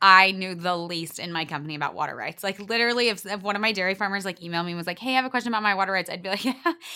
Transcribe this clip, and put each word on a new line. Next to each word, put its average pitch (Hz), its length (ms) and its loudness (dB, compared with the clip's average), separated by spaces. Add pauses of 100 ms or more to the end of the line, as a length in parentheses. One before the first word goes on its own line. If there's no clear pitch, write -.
I 190 300 10
knew 190 240 -6
the 175 200 -2
least 170 440 -6
in 175 120 -10
my 165 140 -2
company 156 300 -8
about 147 180 -4
water 143 220 -4
rights. 120 280 -8
Like, 196 160 -4
literally, 233 500 2
if, 196 180 -4
if 196 160 -6
one 208 120 -2
of 202 60 -2
my 220 120 2
dairy 190 200 0
farmers, 196 320 -2
like, 180 140 -6
emailed 170 260 -4
me 175 60 -4
and 170 60 -6
was 170 100 -6
like, 180 100 -6
"Hey, 254 140 -4
I 262 60 2
have 262 80 2
a 254 40 -6
question 247 220 -2
about 220 100 0
my 208 140 4
water 190 160 0
rights," 185 180 0
I'd 175 140 -8
be 190 60 -8
like, 196 160 -4
<laughs> - 0 -
"Yeah, 254 100 0 (400)